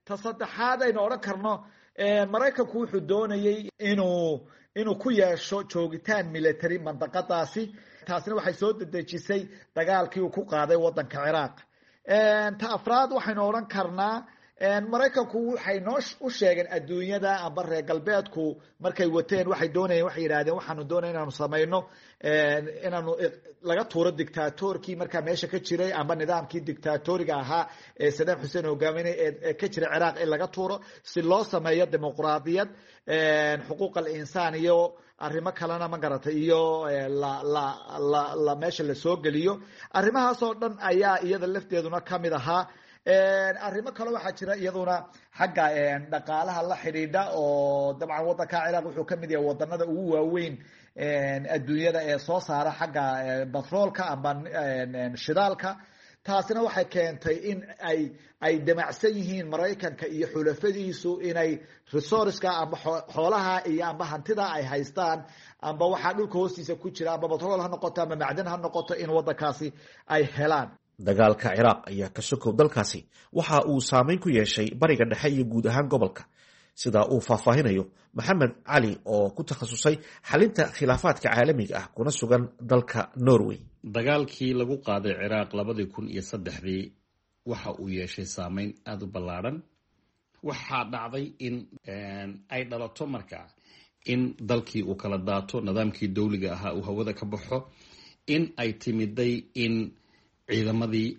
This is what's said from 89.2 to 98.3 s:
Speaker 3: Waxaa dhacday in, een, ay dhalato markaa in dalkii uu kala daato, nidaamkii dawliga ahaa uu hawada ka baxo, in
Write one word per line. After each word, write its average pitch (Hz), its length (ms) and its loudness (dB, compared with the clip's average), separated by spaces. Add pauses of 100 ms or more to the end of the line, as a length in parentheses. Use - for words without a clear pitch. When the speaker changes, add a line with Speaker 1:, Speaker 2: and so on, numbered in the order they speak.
Speaker 3:
Waxaa 139 480 -6
dhacday 123 340 -8 (140)
in, 123 160 -6 (320)
een, 98 640 -12
ay 127 180 -6
dhalato 120 400 -8
markaa 98 400 -12 (580)
in 123 340 0
dalkii 113 440 -2
uu 95 120 -4
kala 98 220 -4
daato, 98 440 -4
nidaamkii 104 460 -2
dawliga 98 460 -2
ahaa 92 220 -6
uu 98 80 -4
hawada 104 300 -4
ka - 120 -12
baxo, 104 320 -6 (720)
in 156 160 2 (140)